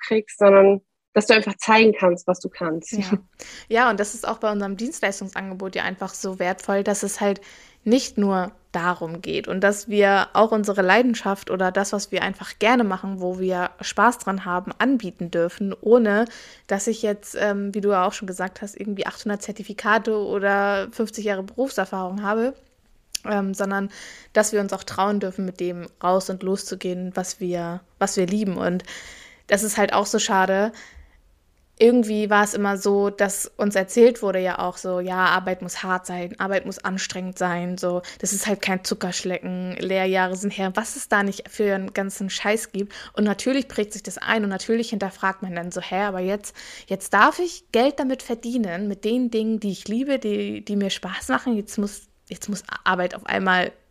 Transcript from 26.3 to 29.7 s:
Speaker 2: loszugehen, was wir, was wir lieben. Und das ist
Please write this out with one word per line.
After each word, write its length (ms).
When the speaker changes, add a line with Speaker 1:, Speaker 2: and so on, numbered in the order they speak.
Speaker 2:
loszugehen, 720
was 260
wir, 400
was 180
wir 100
lieben. 320
Und 260
das 160
ist 160